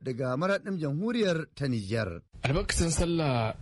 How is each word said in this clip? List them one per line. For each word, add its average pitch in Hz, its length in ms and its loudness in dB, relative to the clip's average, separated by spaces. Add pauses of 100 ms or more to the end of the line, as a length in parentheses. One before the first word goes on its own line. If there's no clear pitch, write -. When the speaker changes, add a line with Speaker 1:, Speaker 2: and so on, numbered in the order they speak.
Speaker 1:
daga 127 340 -2
Maraɗin 190 400 0
Jamhuriyar 170 680 0 (100)
ta 143 120 -2
Nijar. 104 540 -2 (220)
Speaker 2:
Albarkacin 165 480 2
sallah 147 720 2